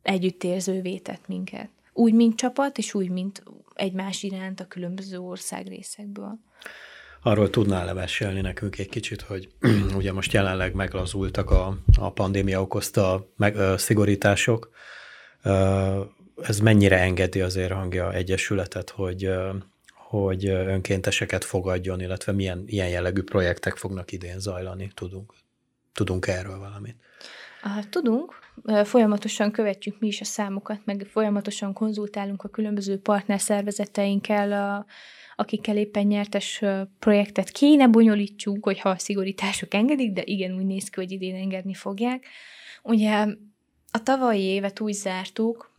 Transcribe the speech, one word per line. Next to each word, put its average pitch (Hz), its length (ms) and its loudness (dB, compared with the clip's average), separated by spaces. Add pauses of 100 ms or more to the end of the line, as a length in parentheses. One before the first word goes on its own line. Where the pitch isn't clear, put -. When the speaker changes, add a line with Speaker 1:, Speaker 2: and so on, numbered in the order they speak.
Speaker 1:
együttérzővé 185 960 -2
tett - 300 -14
minket. 185 420 -10 (240)
Úgy, 226 200 6
mint 233 220 6
csapat, 277 420 -2
és - 160 -6
úgy, 190 160 -2
mint 185 340 -6 (300)
egymás 190 500 -4
iránt 190 360 -8
a 185 80 -12
különböző 185 520 -10
országrészekből. 190 1200 -12 (840)
Speaker 2:
Arról 104 240 6
tudnál-e 95 440 2
mesélni 95 480 -4
nekünk 92 360 -6
egy 95 120 -8
kicsit, - 320 -8
hogy 95 280 -10 (100)
<clears throat> 98 380 4
ugye 95 160 -2
most 95 200 -4
jelenleg 92 400 2
meglazultak 95 800 -2
a, 92 260 4 (220)
a 101 140 -2
pandémia 98 480 0
okozta 95 760 0
meg-, 104 180 4
ö, 95 220 4
szigorítások. 104 920 2 (760)
Ö, 98 580 2 (400)
ez 101 180 -2
mennyire 101 400 8
engedi 92 420 2
az 90 140 -2
Érhangja 92 580 -2
Egyesületet, 92 760 -2
hogy, 95 360 -6
ö, 92 240 -2 (440)
hogy, 98 520 -2
ö, 95 200 2
önkénteseket 95 760 -2
fogadjon, 92 560 -4
illetve 92 320 -6
milyen 95 340 -2
ilyen 95 240 -2
jellegű 90 320 0
projektek 90 540 0
fognak 95 360 -10
idén 90 280 -10
zajlani? 95 540 -8
Tudunk, 95 400 -12 (600)
tudunk 92 340 -2
erről 95 320 -6
valamit? 101 360 -14 (640)
Speaker 1:
Á, 208 180 -6 (100)
tudunk. 285 500 0 (240)
Ö, 214 220 2
folyamatosan 208 680 2
követjük 202 480 -4
mi 220 80 0
is 202 140 -4
a 208 40 -10
számokat, 202 600 -6
meg 202 260 -6
folyamatosan 208 640 -2
konzultálunk 202 720 -4
a 196 60 -12
különböző 202 500 -2
partnerszervezeteinkkel, 202 1500 0
a, 202 340 -4 (500)
akikkel 208 420 -2
éppen 208 280 0
nyertes, 202 560 0
ö, 196 200 0 (180)
projektet 202 500 4
kéne 285 380 8
bonyolítsunk, 208 760 4
hogyha 190 260 0
a 185 80 0
szigorítások 196 760 -4
engedik, 247 380 2
de 180 140 -4
igen, 185 300 -4
úgy 190 100 -4
néz 190 240 -4
ki, - 60 -16
hogy 185 160 -6
idén 185 240 -6
engedni 190 380 -6
fogják. 233 520 -4 (580)
Ugye 214 420 4 (640)
a 220 120 -2
tavalyi 247 380 2
évet 196 380 -2
úgy 214 140 -2
zártuk 196 840 -4